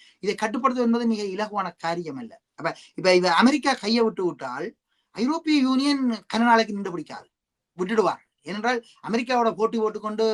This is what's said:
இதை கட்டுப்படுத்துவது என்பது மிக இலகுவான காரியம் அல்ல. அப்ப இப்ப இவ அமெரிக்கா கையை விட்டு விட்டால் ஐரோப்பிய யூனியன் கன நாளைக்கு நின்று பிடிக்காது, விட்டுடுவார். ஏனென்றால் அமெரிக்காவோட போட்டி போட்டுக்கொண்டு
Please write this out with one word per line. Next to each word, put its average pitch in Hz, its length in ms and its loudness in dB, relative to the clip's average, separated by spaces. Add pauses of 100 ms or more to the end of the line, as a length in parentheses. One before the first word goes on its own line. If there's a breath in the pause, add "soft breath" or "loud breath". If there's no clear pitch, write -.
(240 soft breath)
இதை 196 120 -2
கட்டுப்படுத்துவது 240 520 -2
என்பது 233 200 2
மிக 214 160 -2
இலகுவான 202 440 -6 (100)
காரியம் 165 420 -6
அல்ல. 117 140 -16 (200)
அப்ப 160 160 -6 (260 loud breath)
இப்ப 165 200 2
இவ 180 180 4
அமெரிக்கா 254 400 4
கையை 226 300 0
விட்டு 196 220 -2
விட்டால் 151 420 -6 (480)
ஐரோப்பிய 302 440 0
யூனியன் 269 440 2 (240)
கன 220 160 0
நாளைக்கு 226 320 4
நின்று 190 180 -6
பிடிக்காது, 143 340 -12 (500)
விட்டுடுவார். 185 460 0 (220)
ஏனென்றால் 214 340 -2 (240 soft breath)
அமெரிக்காவோட 233 500 0
போட்டி 220 260 -2
போட்டுக்கொண்டு 214 540 -2